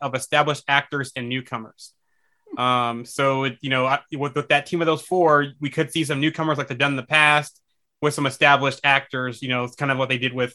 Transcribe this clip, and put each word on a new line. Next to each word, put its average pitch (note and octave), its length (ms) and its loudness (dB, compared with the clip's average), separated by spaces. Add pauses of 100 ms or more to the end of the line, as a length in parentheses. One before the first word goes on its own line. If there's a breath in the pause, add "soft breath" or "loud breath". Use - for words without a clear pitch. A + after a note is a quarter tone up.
of C#3 120 -4
established D3 540 0
actors C#3 480 -2
and B2 120 -8
newcomers." B2 680 -10 (640)
Um, B2 480 0
so, C3+ 400 0
it, B2+ 160 -4
you C#3 100 -6
know, C3 160 2
I, C3+ 120 0 (140)
with, C#3 220 -4
with D3 140 -4
that D3 180 2
team E3+ 140 -2
of E3 40 0
those D#3+ 160 2
four, D3+ 460 4 (120)
we D3 120 -4
could D#3+ 200 -2
see E3 120 -2
some C#3 180 -2
newcomers D#3 380 0
like C3+ 80 -4
they've C3 100 -8
done C#3+ 140 0
in C#3 60 -2
the B2 60 -6
past D3+ 560 2 (420)
with D3 120 0
some D3 140 -4
established C#3 560 4
actors. C3+ 580 0
You B2+ 80 -8
know, B2 140 -2
it's A#2+ 120 -10
kind C#3+ 160 -2
of C3 60 0
what C3 120 -2
they B2+ 100 -2
did B2 140 -4
with, B2+ 220 -4